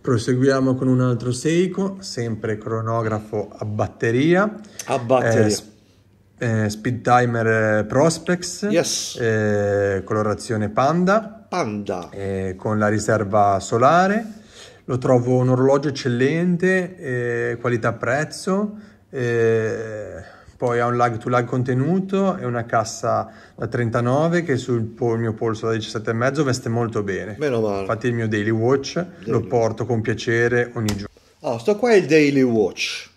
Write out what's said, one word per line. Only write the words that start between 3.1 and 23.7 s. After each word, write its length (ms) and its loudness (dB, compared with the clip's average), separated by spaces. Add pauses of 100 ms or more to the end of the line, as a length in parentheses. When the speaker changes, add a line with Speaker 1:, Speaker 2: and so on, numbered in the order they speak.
Speaker 1:
a 140 -10
batteria. 960 0 (260)
Speaker 2:
A 140 0
batteria. 460 4
Speaker 1:
Eh, 40 4
s-, 160 -2 (720)
eh, 320 0
speed 320 -4
timer, 460 4 (320)
eh, 40 0
Prospex. 880 0
Speaker 2:
Yes. 500 -2
Speaker 1:
Eh, 840 2
colorazione 640 -2
panda. 800 0
Speaker 2:
Panda. 640 -4
Speaker 1:
Eh, 460 -4
con 220 -2
la 80 4
riserva 720 2
solare. 760 2 (500)
Lo 120 -2
trovo 380 4
un 140 4
orologio 400 4
eccellente, 1040 0
eh, 640 -4
qualità 320 0
prezzo, 840 -2 (320)
eh, 1120 -2 (320)
poi 240 0
ha 60 2
un 100 0
lag 220 2
to 100 -8
lag 180 2
contenuto 920 0
e 80 -8
una 200 -4
cassa 640 -2 (240)
da 140 -8
trentanove 760 0